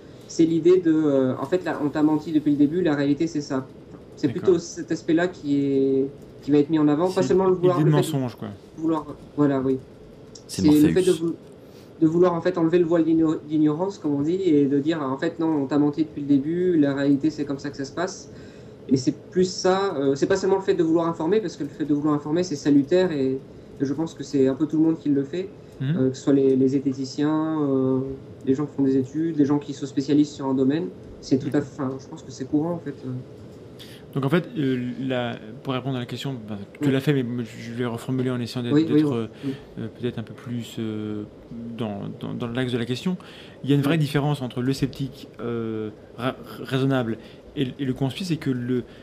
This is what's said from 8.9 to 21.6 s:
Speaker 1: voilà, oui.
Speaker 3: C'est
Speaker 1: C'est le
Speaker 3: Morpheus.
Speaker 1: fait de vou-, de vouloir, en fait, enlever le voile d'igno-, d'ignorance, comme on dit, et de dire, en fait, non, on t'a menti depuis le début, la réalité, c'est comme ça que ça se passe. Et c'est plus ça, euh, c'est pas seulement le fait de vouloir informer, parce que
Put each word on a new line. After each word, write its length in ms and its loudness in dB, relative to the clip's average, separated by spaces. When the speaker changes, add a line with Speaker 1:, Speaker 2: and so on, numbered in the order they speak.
Speaker 1:
voilà, 240 4
oui. 160 0
Speaker 3:
C'est 140 -6
Speaker 1:
C'est 60 6
le 60 8
Speaker 3:
Morpheus. 200 6
Speaker 1:
fait 100 2
de 80 4
vou-, 240 -2
de 60 6
vouloir, 260 4
en 80 -4
fait, 160 0
enlever 220 4
le 60 6
voile 200 4
d'igno-, 300 4
d'ignorance, 500 0
comme 180 -2
on 60 0
dit, 220 0
et 220 6
de 140 2
dire, 220 0
en 160 -2
fait, 220 -4
non, 80 2
on 40 -2
t'a 100 0
menti 260 2
depuis 180 -6
le 60 -6
début, 500 2
la 160 4
réalité, 360 2
c'est 160 -4
comme 140 -6
ça 100 -8
que 80 -14
ça 80 -6
se 80 -12
passe. 360 -6
Et 80 4
c'est 180 0
plus 200 2
ça, 480 0
euh, 180 0
c'est 100 0
pas 120 2
seulement 200 2
le 60 -4
fait 100 2
de 100 2
vouloir 240 2
informer, 320 0
parce 160 -6
que 80 -6